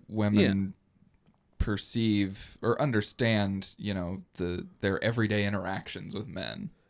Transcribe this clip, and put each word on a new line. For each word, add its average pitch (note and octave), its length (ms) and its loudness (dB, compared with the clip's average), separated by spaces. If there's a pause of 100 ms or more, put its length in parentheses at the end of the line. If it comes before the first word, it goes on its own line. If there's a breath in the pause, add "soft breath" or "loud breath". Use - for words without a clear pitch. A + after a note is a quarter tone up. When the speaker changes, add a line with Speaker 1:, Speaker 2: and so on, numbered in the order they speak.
Speaker 1:
women G#2 680 4
Speaker 2:
Yeah. - 500 -20 (340)
Speaker 1:
perceive G2+ 1000 0
or A#2 200 2
understand, G#2+ 960 0
you G2+ 160 -6
know, F#2 300 -6 (120)
the, F2 320 -4 (140)
their G2 220 0
everyday G#2 420 2
interactions F#2+ 680 -6
with G2+ 140 -6
men. D#2+ 420 -8 (200)